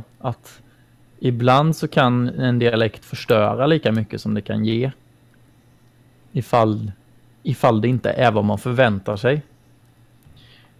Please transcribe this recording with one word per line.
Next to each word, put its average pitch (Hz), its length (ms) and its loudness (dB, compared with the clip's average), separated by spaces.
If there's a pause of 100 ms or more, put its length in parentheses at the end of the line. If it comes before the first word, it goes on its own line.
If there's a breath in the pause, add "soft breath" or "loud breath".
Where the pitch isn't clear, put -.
(180)
Att - 440 -10 (560 soft breath)
ibland 127 580 2
så 151 120 -6
kan 123 400 2
en 127 300 0
dialekt 113 460 0
förstöra 110 640 0
lika 151 260 2
mycket 110 280 -4
som 107 140 -4
det 107 60 -4
kan 107 240 -4
ge. 117 280 -2 (1400)
Ifall, 110 600 0 (500)
ifall 123 380 0
det 117 80 0
inte 127 220 -2
är 123 220 2
vad 104 120 0
man 104 140 -2
förväntar 113 580 0
sig. 139 260 -2 (1400 soft breath)